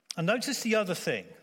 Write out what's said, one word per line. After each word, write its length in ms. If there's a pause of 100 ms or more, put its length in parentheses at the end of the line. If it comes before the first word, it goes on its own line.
(140)
And 120
notice 360
the 120
other 200
thing. 300 (180)